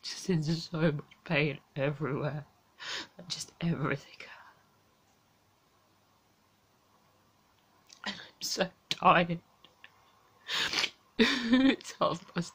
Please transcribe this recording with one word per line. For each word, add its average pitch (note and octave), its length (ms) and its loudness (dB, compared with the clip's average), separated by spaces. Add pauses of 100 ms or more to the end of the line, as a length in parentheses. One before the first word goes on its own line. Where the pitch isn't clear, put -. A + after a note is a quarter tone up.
just - 280 -8
in E3 120 4
so D#3+ 380 -2
much D3+ 240 2 (200)
pain D3 340 0 (180)
everywhere. C#3+ 680 -2 (840)
Just - 320 -10
everything. D3 680 -4 (3750)
And G3+ 80 -4
I'm - 260 -18
so - 260 -2 (220)
tired. E3+ 560 4
<laughs> - 60 -20 (2000)
It's C4 480 4
half - 340 0
past - 200 -4